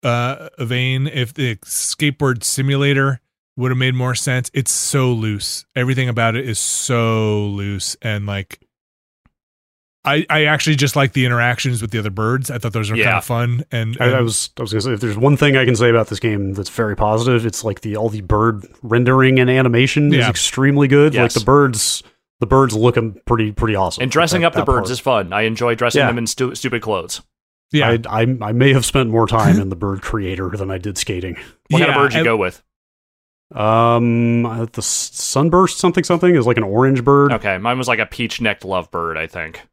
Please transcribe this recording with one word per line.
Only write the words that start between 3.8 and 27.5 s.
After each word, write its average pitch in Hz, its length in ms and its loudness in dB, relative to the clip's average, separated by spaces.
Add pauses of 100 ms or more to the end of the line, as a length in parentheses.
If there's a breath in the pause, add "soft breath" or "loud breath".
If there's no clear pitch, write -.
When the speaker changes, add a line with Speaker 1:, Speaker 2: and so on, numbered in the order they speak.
Speaker 1:
more 127 220 -2
sense, 127 360 -4
it's 135 200 -2
so 131 400 0
loose. 110 520 -4 (120)
Everything 127 320 0
about 113 260 0
it 131 140 -4
is 110 100 -4
so 110 880 -2
loose, 101 560 -6
and, 104 240 -6
like, 98 340 -8 (1400)
I, 151 240 0
I 156 160 2
actually 151 320 0
just 135 180 0
like 139 200 2
the 131 100 2
interactions 120 560 0
with 110 100 -8
the 110 80 -4
other 104 120 -4
birds. 110 400 -2
I 120 80 -8
thought 113 140 -6
those 107 180 -4
were 110 60 -2
Speaker 2:
Yeah. 110 80 2
Speaker 1:
kinda 92 180 0
fun, 120 500 -2
and, 113 280 -4
Speaker 3:
I, 123 40 0
I 123 120 6
Speaker 1:
and 127 80 4
Speaker 3:
was, - 340 -4
I - 40 -6
was 104 100 -6
gonna 107 100 0
say, 127 100 -2
if 104 80 -4
there's 107 160 -2
one 135 200 4
thing 143 200 4
I 131 80 4
can 123 100 2
say 117 140 4
about 113 200 4
this 101 120 -8
game 101 320 -2
that's 98 160 -6
very 107 280 -4
positive, 113 500 2
it's, - 180 -6
like, 104 160 -6
the, 104 160 -6
all 110 120 -2
the 107 120 -6
bird 104 460 0 (160)
rendering 127 560 4
and 123 100 4
animation 131 640 2
is 151 80 4
Speaker 1:
Yeah. 113 100 2
Speaker 3:
extremely 139 560 2
good. 143 280 6
Like, 139 80 2
Speaker 2:
Yes. 117 120 0
Speaker 3:
the 117 100 0
birds, 131 580 2 (380 soft breath)
the 113 60 -2
birds 131 300 2
look, 117 220 4
um, 113 260 -4
pretty, 110 280 0
pretty 110 220 -2
awesome. 95 280 -2
Speaker 2:
And 127 100 -2
dressing 165 300 0
Speaker 3:
That, 170 60 4
Speaker 2:
up 165 40 0
the 170 80 -2
Speaker 3:
that 151 60 0
Speaker 2:
birds 117 220 0
Speaker 3:
part. - 20 -4
Speaker 2:
is 123 100 -6
fun. 104 320 0
I 101 100 0
enjoy 113 340 0
dressing 120 240 0
Speaker 3:
Yeah. 131 80 2
Speaker 2:
them 117 100 -2
in 117 80 -4
stu-, - 280 -4
stupid - 280 -6
clothes. 95 400 -6 (500)